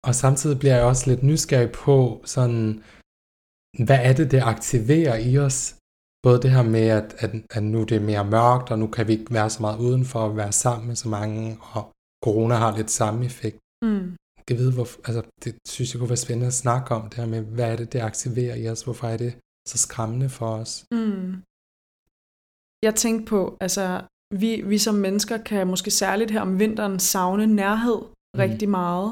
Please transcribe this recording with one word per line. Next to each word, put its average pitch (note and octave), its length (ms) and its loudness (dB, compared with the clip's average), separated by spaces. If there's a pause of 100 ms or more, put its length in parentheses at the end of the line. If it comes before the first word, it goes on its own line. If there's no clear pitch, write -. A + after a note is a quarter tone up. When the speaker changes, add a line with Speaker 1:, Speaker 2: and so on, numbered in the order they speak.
Speaker 1:
Og B2 60 2 (100)
samtidig C#3 360 2
bliver C3+ 200 4
jeg A#2+ 120 4
også B2+ 180 0
lidt B2 200 2
nysgerrig C3+ 420 2 (140)
på C#3 120 6 (380)
sådan, A#2 300 2 (1200)
hvad C3+ 120 6 (100)
er C3 100 8
det, D#3 140 4
det C3 80 6 (140)
aktiverer C3 640 2 (120)
i - 20 4 (160)
os? C3 120 -2 (680)
Både B2 180 8
det C3 120 4
her B2+ 100 6 (100)
med, A2 120 4 (120)
at, G#2+ 80 -4 (160)
at, G2 80 -4 (260)
at G#2 60 0 (100)
nu A2 60 0 (100)
det A#2 80 2
er G#2 140 0
mere G2+ 140 0 (120)
mørkt, B2 340 4
og A2+ 80 0
nu A2 160 0
kan G#2+ 120 0
vi A2 100 4
ikke A2 160 -8
være A2 220 2
så - 100 -16
meget G#2+ 220 -4
udenfor B2+ 320 0
og G#2+ 220 -2
være G2+ 100 -4 (140)
sammen A#2+ 220 -2
med A#2 160 -6
så A#2 40 -6 (100)
mange, G#2+ 240 -4 (320)
og G#2+ 80 -6 (440)
corona A2+ 380 2
har G#2+ 140 0
lidt G#2+ 140 -4 (100)
samme A2 200 0 (100)
effekt. - 260 -8 (280)
Speaker 2:
Mm. G3+ 200 -2 (440)
Speaker 1:
Jeg B2 120 0
ved, B2+ 120 4
hvor, B2 140 -2 (200)
altså, A2+ 140 -4 (220)
det A#2+ 80 -6 (220)
synes B2+ 200 -4
jeg A#2+ 60 -8
kunne B2 160 -2
være - 100 -4
spændende A#2+ 280 -2
at - 100 -4
snakke B2+ 320 0
om, A2 140 -6
det - 120 -12
her A#2 140 -4
med, A2+ 60 -4 (140)
hvad A#2+ 160 0
er A2+ 100 -2
det, A2+ 120 -10
det B2+ 60 -2 (120)
aktiverer B2 440 -4
i A#2 180 -8
os? - 100 -8
Hvorfor A#2+ 240 -8
er A2+ 180 -4
det B2 80 -4 (380)
så - 140 -6
skræmmende A#2+ 440 -4
for A#2 200 -6 (120)
os? A2+ 100 -10 (200)
Speaker 2:
Mm. G3+ 400 -4 (1600)
Jeg G#3+ 80 2
tænkte A3 380 0
på, F#3+ 320 0
altså, F#3+ 200 -2 (560)
vi, A3+ 100 0 (200)
vi G#3 60 2
som G#3 180 2
mennesker G3+ 420 -2 (120)
kan G3 180 0
måske F#3 240 -2
særligt G#3 400 0
her G#3+ 100 0
om F#3 180 0
vinteren G#3+ 400 0
savne F#3+ 480 0 (140)
nærhed A3 380 0 (360)
Speaker 1:
Mm. B2+ 80 -2
Speaker 2:
rigtig A2+ 260 0
meget. F3+ 420 -2